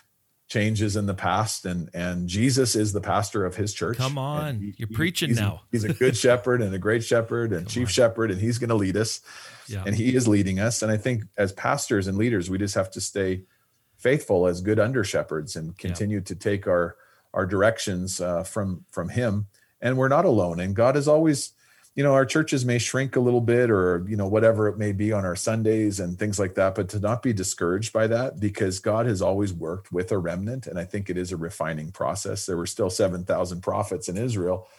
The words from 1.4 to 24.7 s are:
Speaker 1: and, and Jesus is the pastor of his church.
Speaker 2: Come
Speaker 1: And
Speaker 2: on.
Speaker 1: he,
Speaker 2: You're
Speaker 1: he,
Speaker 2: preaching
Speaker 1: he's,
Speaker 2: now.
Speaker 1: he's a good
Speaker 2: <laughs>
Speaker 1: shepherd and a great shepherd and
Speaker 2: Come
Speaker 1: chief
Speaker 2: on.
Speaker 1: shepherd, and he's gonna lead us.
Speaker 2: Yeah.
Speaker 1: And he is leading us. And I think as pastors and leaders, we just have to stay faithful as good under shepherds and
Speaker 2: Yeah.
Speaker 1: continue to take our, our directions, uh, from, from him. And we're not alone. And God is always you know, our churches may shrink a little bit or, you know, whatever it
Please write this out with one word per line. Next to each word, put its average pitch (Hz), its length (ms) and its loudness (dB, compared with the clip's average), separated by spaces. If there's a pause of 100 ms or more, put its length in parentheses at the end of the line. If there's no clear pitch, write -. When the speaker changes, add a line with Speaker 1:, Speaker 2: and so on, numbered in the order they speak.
Speaker 1:
and, 90 280 -6
and 90 360 -4
Jesus 120 460 2
is 107 180 2
the 101 80 -2
pastor 101 440 -2
of 90 120 -4
his 107 160 -4
church. 104 240 -4
Speaker 2:
Come 131 200 -2
Speaker 1:
And - 0 -
Speaker 2:
on. 147 440 -4
Speaker 1:
he, 101 160 -8
Speaker 2:
You're 117 100 -8
Speaker 1:
he, 110 80 -10
Speaker 2:
preaching 160 340 0
Speaker 1:
he's, 120 100 2
Speaker 2:
now. 98 320 -2
Speaker 1:
he's 117 120 0
a 107 100 0
good 127 240 2
Speaker 2:
<laughs> - 80 0
Speaker 1:
shepherd 123 360 4
and 98 120 -2
a 95 60 -4
great 107 240 0
shepherd 117 480 0
and 87 140 -2
Speaker 2:
Come 107 60 -10
Speaker 1:
chief 120 160 -2
Speaker 2:
on. - 40 -2
Speaker 1:
shepherd, 113 400 4
and 92 80 -2
he's 117 200 0
gonna 117 160 0
lead 95 200 2
us. 110 240 -2 (480)
Speaker 2:
Yeah. 101 180 -8
Speaker 1:
And 98 100 0
he 120 200 2
is 123 120 2
leading 98 320 4
us. 113 220 0
And 110 100 0
I 107 60 2
think 110 260 -2 (140)
as 98 140 0
pastors 123 560 -2
and 98 100 -2
leaders, 104 320 0
we 92 80 -2
just 101 180 -2
have 95 160 0
to 107 100 -10
stay 92 420 -2 (540)
faithful 117 500 2
as 87 140 0
good 104 180 2
under 117 240 2
shepherds 78 520 -4
and 80 120 -8
Speaker 2:
Yeah. 85 100 -10
Speaker 1:
continue 101 440 -2
to 92 140 -8
take 101 320 -2
our, 87 280 0 (380)
our 95 120 0
directions, 95 720 0
uh, 87 240 -2
from, 95 460 -6
from 85 200 -6
him. 104 360 -2 (340)
And 123 180 0
we're 131 100 4
not 147 180 4
alone. 90 340 2
And 95 160 -2
God 123 220 4
is 143 100 0
always 151 440 4 (480)
you 143 60 2
know, 143 80 4
our 135 120 6
churches 156 380 2
may 123 140 2
shrink 127 400 -2
a - 20 4
little 123 220 4
bit 117 280 4
or, 90 380 4
you 107 80 -4
know, 101 100 0
whatever 107 440 4
it 98 80 -4